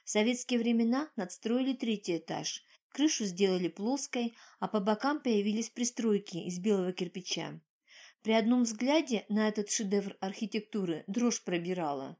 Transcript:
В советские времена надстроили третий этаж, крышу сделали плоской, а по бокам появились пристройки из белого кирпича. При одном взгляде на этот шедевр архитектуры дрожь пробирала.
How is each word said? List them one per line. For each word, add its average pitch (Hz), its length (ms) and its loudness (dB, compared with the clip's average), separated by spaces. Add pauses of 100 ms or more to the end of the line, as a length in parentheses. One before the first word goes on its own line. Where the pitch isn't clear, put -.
В - 60 -12
советские 240 500 2
времена 233 560 2
надстроили 240 560 -2
третий 208 460 -2
этаж, 156 440 -6 (280)
крышу 269 340 2
сделали 185 440 2
плоской, 233 680 -2 (260)
а 190 80 -2
по 214 120 0
бокам 269 400 0
появились 214 500 0
пристройки 220 680 0
из 175 220 -6
белого 185 340 2
кирпича. 175 680 -8 (600)
При 220 100 0
одном 233 300 4
взгляде 247 680 2
на 214 200 2
этот 208 220 -2
шедевр 196 500 0
архитектуры 196 880 -4
дрожь 233 360 0
пробирала. 170 760 -2